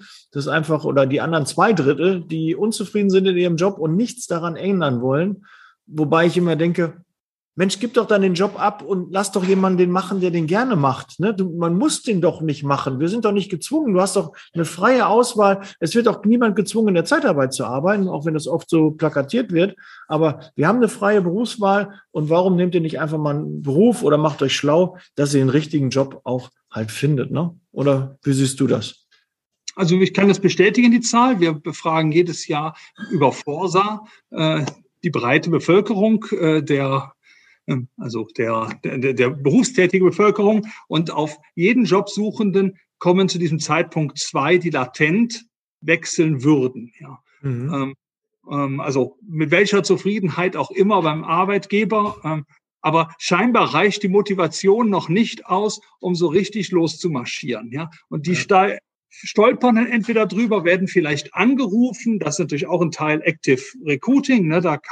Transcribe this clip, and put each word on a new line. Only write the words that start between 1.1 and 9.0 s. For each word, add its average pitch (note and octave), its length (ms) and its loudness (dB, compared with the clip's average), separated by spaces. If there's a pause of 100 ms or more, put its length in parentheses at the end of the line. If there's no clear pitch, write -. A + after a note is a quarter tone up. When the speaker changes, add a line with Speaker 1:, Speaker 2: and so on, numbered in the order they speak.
Speaker 1:
anderen D#3 240 -2
zwei G3+ 300 2
Drittel, D#3+ 500 0
die D#3+ 300 -4
unzufrieden G#3 560 -2
sind F#3+ 160 4
in F#3 100 2
ihrem F3 200 2
Job F#3+ 200 0
und D#3 200 0
nichts - 320 -4
daran E3+ 280 -4
ändern D3+ 460 0
wollen. D#3+ 420 -2 (400)
Wobei D#3 400 0
ich F3 140 0
immer F3 180 0
denke, E3+ 480 -2 (560)
Mensch, F#3+ 200 -2
gib A#3 140 -6
doch A3 120 2
dann G#3 160 2
den F#3+ 120 2
Job G3+ 220 -2
ab G#3 260 -2
und F#3 280 -4